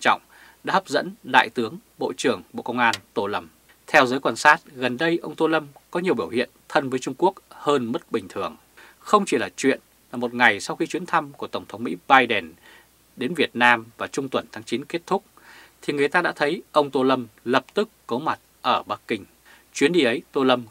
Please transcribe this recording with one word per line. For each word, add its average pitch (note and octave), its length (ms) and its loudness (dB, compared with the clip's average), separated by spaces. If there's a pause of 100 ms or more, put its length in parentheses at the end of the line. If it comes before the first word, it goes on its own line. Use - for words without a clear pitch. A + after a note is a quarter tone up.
Trọng A2+ 200 2 (440)
đã C#3+ 100 -4
hấp G3 140 -2
dẫn D3+ 340 -4
Đại B2+ 260 4
tướng, A#2+ 300 -6 (200)
Bộ C3 180 -4
trưởng G#2+ 260 -2 (100)
Bộ A2+ 100 -10
Công B2 160 -6
an A#2 160 2 (200)
Tô G2+ 120 -2
Lâm. F2+ 220 -6 (380)
Theo C#3 200 6
giới B2+ 140 -2
quan A#2+ 160 -2
sát, D3+ 240 6 (140)
gần B2 220 -4
đây E3 260 0
ông D#3 120 -10
Tô D#3+ 120 0
Lâm D#3 200 0 (240)
có F3+ 100 -4
nhiều F3 140 0
biểu F#2+ 140 -4
hiện A#2+ 220 -2 (180)
thân C#3 220 0
với B2+ 100 -4
Trung C3+ 180 -8
Quốc F#3 160 2 (160)
hơn B2+ 420 -2
mức - 200 -8
bình G2 160 -4
thường. F2 280 -8 (420)
Không G3+ 280 2
chỉ C#3 120 0
là G2 180 -2
chuyện C3 240 0 (320)
là B2 60 -8
một A#2+ 160 -4
ngày A2+ 260 4
sau D#3+ 160 -8
khi E3 100 -2
chuyến - 200 -6
thăm D3+ 260 -2
của G#2+ 140 -12
Tổng F#2 220 -8
thống A2 160 -12
Mỹ D#3+ 120 -6 (120)
Biden A2+ 440 4 (640)
đến C3 180 -4
Việt C3+ 220 0
Nam A#2+ 300 2 (120)
vào G2 100 -6
trung C3+ 200 -6
tuần A#2 240 -4
tháng G#2+ 120 -14
chín B2+ 200 -6
kết - 220 -8
thúc, G3 180 -4 (580)
thì D#3 100 -6
người D3+ 160 0
ta F3+ 140 2
đã E3 100 -2
thấy D#3 300 -2 (100)
ông C#3+ 180 2
Tô C3+ 120 0
Lâm B2+ 240 2 (180)
lập B2+ 200 0 (100)
tức G#3 140 -2 (180)
có A#2+ 120 -4
mặt C#3+ 200 -4 (240)
ở B2 200 0
Bắc G2+ 260 -8
Kinh. G2+ 160 -4 (480)
Chuyến D3 200 2
đi E3 120 4
ấy, B2 180 0 (100)
Tô C#3 120 0
Lâm B2 260 4